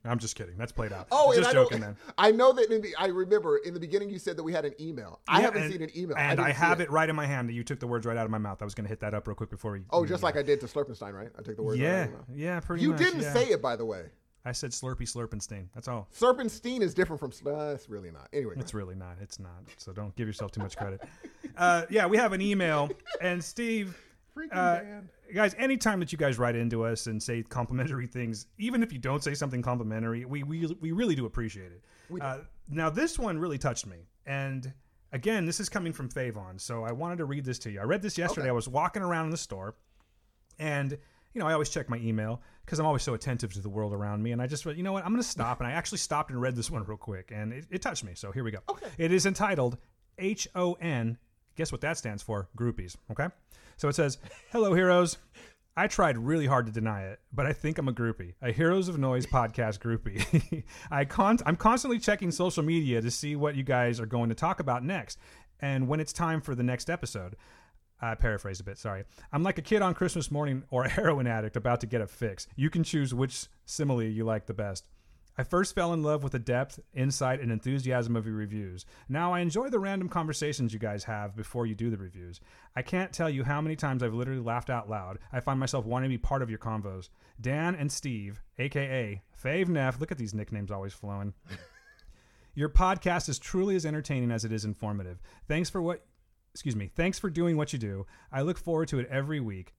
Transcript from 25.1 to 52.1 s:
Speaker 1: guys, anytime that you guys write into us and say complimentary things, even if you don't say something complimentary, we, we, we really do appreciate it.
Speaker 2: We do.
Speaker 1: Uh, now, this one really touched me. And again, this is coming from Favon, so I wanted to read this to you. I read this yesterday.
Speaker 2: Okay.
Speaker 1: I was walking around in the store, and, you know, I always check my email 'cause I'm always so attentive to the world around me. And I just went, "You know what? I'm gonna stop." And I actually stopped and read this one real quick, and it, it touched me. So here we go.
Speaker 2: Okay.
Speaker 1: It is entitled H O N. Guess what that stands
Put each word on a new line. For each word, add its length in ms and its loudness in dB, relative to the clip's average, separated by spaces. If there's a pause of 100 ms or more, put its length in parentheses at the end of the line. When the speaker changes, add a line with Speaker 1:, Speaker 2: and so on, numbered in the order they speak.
Speaker 1:
guys, 240 4
anytime 420 4
that 120 -2
you 40 -4
guys 220 4
write 160 4
into 300 2
us 240 -2
and 120 -2
say 220 -2
complimentary 640 -2
things, 400 -6 (100)
even 280 0
if 80 -4
you 80 -8
don't 220 0
say 120 -2
something 260 -2
complimentary, 640 -2
we, 200 -6
we, 200 -2 (160)
we 120 -2
really 240 2
do 100 0
appreciate 460 -6
it. 100 -20 (260)
Speaker 2:
We 120 -8
do. 60 -6
Speaker 1:
Uh, 120 -6 (300)
now, 200 0
this 300 2
one 180 0
really 220 -2
touched 260 0
me. 220 -14 (200)
And 460 -4 (400)
again, 320 0
this 160 0
is 80 -4
coming 240 -4
from 160 -6
Favon, 520 -6
so 240 -6
I 80 -4
wanted 260 -4
to 60 -2
read 200 -4
this 160 -2
to 100 -8
you. 100 -8
I 40 -2
read 160 2
this 160 -4
yesterday. 260 0
Speaker 2:
Okay. 80 2
Speaker 1:
I 20 4
was 160 0
walking 340 0
around 240 0
in 60 -2
the 40 -2
store, 380 -8 (840)
and, 320 0 (420)
you 60 -4
know, 80 2
I 40 4
always 160 2
check 220 -4
my 80 0
email 420 -2 (240)
'cause 140 -4
I'm 80 2
always 160 4
so 120 0
attentive 400 -4
to 60 -4
the 80 -6
world 240 -2
around 300 -2
me. 100 0
And 80 0
I 60 0
just 180 -6
went, 140 -6
"You 60 -2
know 80 -2
what? 120 -4
I'm 80 -4
gonna 120 2
stop." 360 -2
And 60 -2
I 60 -2
actually 260 -4
stopped 320 -2
and 100 -4
read 140 2
this 160 -4
one 140 -4
real 120 -8
quick, 380 -10
and 180 -4
it, 180 -12
it 120 -4
touched 220 -4
me. 100 -10
So 160 -10
here 140 -4
we 80 -2
go. 80 -8 (100)
Speaker 2:
Okay. 160 -8 (100)
Speaker 1:
It 160 2
is 140 6
entitled 500 2 (420)
H 360 -2
O 200 2
N. 440 0 (380)
Guess 160 -4
what 100 -8
that 160 -2
stands 240 -8